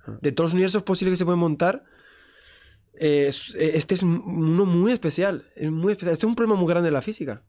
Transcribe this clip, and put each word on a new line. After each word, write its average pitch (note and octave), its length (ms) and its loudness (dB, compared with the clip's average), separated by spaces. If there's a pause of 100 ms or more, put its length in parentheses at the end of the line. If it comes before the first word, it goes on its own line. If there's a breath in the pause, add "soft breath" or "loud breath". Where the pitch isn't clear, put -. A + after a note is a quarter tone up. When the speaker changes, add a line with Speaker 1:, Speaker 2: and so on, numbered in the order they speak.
Speaker 1:
Ah. G#2+ 160 -12
Speaker 2:
De C#3+ 100 0
todos E3 180 0
los F3 40 0
universos F#3 300 0
posibles F#3 280 0
que F3+ 60 0
se F3+ 80 -2
pueden F3 140 2
montar, E3+ 440 0 (1080 soft breath)
eh, D3 340 2
es, - 280 -4
eh, D#3 180 0
este D#3+ 200 0
es F3+ 80 -2
m-, F3 220 2
uno E3 400 2
muy F3+ 280 4
especial. F3 520 -2 (100)
Es D#3 160 -4
muy E3 220 0
especial. F3 220 -2
Este E3 100 -2
es A3 40 2
un A#3 60 0
problema A3 240 2
muy F3+ 100 2
grande E3+ 200 2
de D3+ 40 2
la C3+ 100 0
física. C#3 460 -8